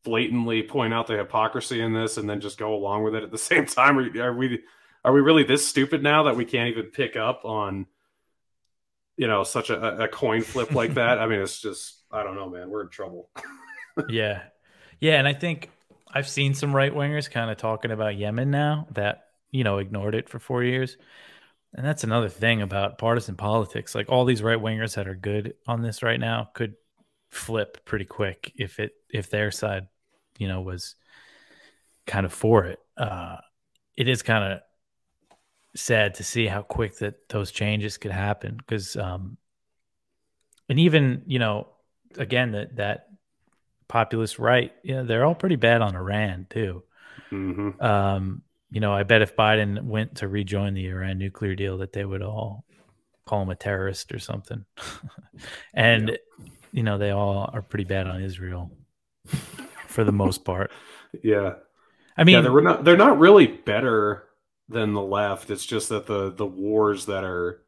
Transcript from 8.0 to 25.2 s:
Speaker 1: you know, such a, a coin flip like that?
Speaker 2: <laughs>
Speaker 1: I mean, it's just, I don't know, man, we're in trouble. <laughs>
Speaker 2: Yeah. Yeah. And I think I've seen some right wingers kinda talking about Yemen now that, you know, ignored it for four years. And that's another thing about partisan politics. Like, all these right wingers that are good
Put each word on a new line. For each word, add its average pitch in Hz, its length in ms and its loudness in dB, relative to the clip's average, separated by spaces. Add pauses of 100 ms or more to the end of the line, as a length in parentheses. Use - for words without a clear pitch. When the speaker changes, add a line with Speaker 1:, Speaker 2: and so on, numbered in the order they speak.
Speaker 1:
you 120 100 -2
know, 101 160 2
such - 260 -4
a, 110 340 -2
a 107 40 -2
coin 113 340 -2
flip 117 320 -4
like 123 200 0
that? 120 260 2
Speaker 2:
<laughs> - 20 0
Speaker 1:
I 113 60 0
mean, 107 140 0
it's 95 200 -6
just, - 500 -12
I 107 120 -6
don't 95 120 -8
know, 95 140 -10
man, 90 200 -14
we're 104 140 -8
in 90 60 -14
trouble. 92 460 -14
<laughs> - 760 -14
Speaker 2:
Yeah. 107 340 -2 (580)
Yeah. 156 180 4
And 135 80 2
I 143 60 0
think 156 360 -8 (380)
I've 139 220 -4
seen 139 240 0
some 139 200 -2
right 139 200 4
wingers 143 360 -4
kinda 113 260 -4
talking 110 360 -4
about 107 240 -2
Yemen 107 340 -4
now 147 420 0
that, - 360 -4 (240)
you 131 140 -2
know, 98 140 0
ignored 101 360 -6
it 117 140 -6
for 120 100 -14
four 123 240 -4
years. 127 320 -2 (800)
And 127 120 -8
that's 151 200 -2
another 110 240 0
thing 110 320 2
about 98 360 -4
partisan 113 380 -2
politics. 107 580 -2
Like, 113 160 -4
all 127 160 4
these 120 160 2
right 113 160 2
wingers 110 380 -4
that 98 120 -6
are 95 80 -10
good 101 380 -6 (140)